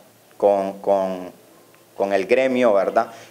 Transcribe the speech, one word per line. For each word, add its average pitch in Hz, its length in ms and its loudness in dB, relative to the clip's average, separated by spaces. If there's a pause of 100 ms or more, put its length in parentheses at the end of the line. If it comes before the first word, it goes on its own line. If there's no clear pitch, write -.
(380)
con, 98 420 0
con, 95 520 -2 (640)
con 98 160 -4
el 98 140 0
gremio, 123 480 2
¿verdad? 98 340 0 (240)